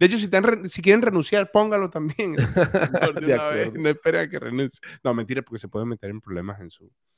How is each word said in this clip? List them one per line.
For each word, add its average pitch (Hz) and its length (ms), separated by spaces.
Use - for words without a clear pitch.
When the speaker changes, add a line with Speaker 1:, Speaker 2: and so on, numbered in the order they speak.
Speaker 1:
de 180 60
hecho, 220 120
si 208 60
están 190 180
re-, 214 260
si 175 140
quieren 202 200
renunciar, 196 500
póngalo 208 380
también. 156 440
<laughs> - 0
De - 20
Speaker 2:
<laughs> 160 880
De 131 80
Speaker 1:
una 151 160
vez, 151 180
Speaker 2:
acuerdo. 110 40
Speaker 1:
no 151 60
esperen 165 340
a 151 60
que - 120
renuncie. 123 400
No, 123 100
mentira, 120 280
porque 113 180
se 104 80
pueden 110 200
meter 101 220
en 107 100
problemas 98 400
en 85 100
su, - 200